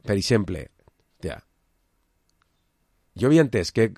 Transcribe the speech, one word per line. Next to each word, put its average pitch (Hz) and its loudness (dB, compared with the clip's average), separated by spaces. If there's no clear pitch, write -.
per 104 -2
exemple. 95 -2
Ja. 85 -10
Jo 117 0
havia 160 6
entès 113 -2
que 113 0